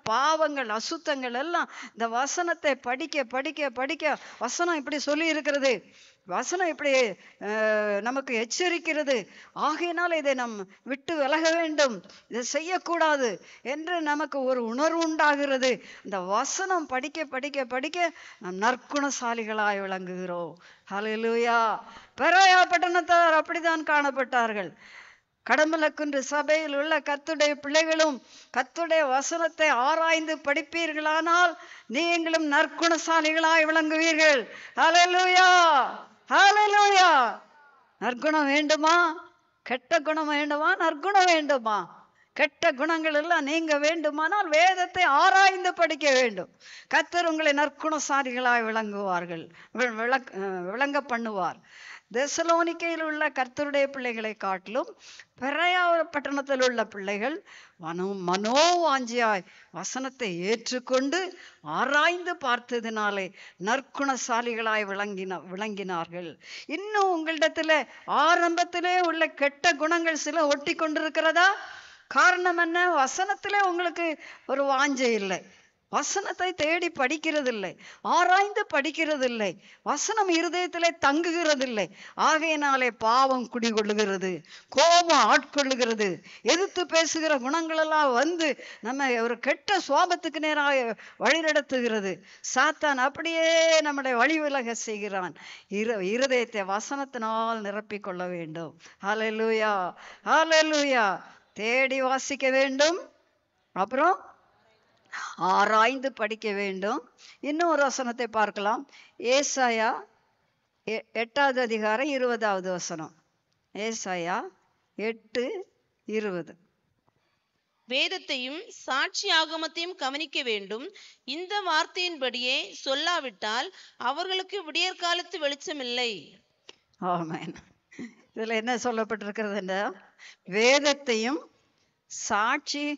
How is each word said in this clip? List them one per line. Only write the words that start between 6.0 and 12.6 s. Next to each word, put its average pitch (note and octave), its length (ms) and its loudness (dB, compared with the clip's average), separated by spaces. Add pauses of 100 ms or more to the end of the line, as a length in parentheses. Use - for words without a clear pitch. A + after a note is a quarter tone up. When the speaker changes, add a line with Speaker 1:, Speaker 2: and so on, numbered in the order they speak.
Speaker 1:
வசனம் E4 440 -2
இப்படி, C#4+ 200 0 (560)
அஹ், G#3+ 480 0 (100)
நமக்கு C4+ 340 -4
எச்சரிக்கிறது, D4+ 760 -2 (500)
ஆகையினால் E4 540 -2
இதை C#4 200 2
நாம் A#3 140 -6 (360)
விட்டு C#4 220 -6 (100)
விலக D#4 240 2 (140)
வேண்டும், D4 360 0 (320)
இதை A#3+ 140 -6
செய்யக்கூடாது D#4+ 880 0 (420)